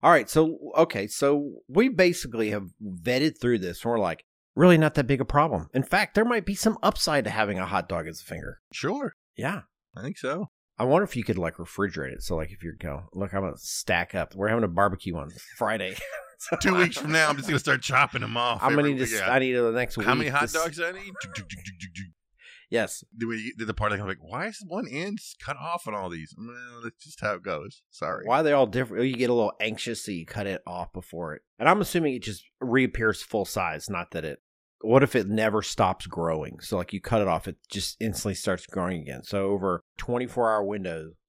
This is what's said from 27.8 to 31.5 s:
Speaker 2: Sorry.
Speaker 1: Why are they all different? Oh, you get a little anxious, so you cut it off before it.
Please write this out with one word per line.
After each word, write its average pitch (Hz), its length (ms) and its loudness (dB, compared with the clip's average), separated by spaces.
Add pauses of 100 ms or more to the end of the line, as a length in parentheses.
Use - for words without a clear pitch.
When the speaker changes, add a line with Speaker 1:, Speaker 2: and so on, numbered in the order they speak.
Speaker 2:
Sorry. - 380 -6
Speaker 1:
Why 123 140 4
are - 20 2
they 151 100 4
all 135 140 6
different? 117 340 -2
Oh, 123 40 4
you 131 120 0
get 120 140 2
a - 20 6
little 113 260 4
anxious, 107 460 -4
so - 80 -8
you 82 140 -8
cut 107 200 -6
it 95 200 -4
off 87 260 -8
before 85 420 -8
it. - 80 -16 (160)